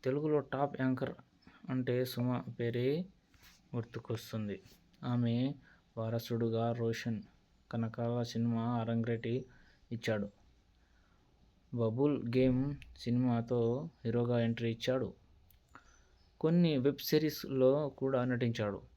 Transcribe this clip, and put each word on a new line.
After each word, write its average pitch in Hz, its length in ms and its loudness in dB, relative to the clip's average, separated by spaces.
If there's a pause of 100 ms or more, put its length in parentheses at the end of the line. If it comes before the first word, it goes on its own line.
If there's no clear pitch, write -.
తెలుగులో 147 360 2
టాప్ 139 420 -2
యాంకర్ 131 320 0 (560)
అంటే 127 360 0
సుమ 123 380 -2 (160)
పేరే 123 460 0 (720)
గుర్తుకొస్తుంది. 113 880 -6 (420)
ఆమె 123 500 2 (440)
వారసుడుగా 117 760 0
రోషన్ 113 500 -2 (500)
కనకాల 117 520 -2
సినిమా 117 540 0
అరంగేట్రం 117 640 0 (500)
ఇచ్చాడు. 110 380 -2 (1500)
బబుల్ 120 480 2 (140)
గేమ్ 131 380 2 (240)
సినిమాతో 120 920 0 (160)
హీరోగా 120 340 2
ఎంట్రీ 117 320 0
ఇచ్చాడు. 123 420 -2 (1300)
కొన్ని 165 380 4
వెబ్ 143 220 2
సిరీస్లో 143 920 2
కూడా 135 360 0
నటించాడు. 117 720 -2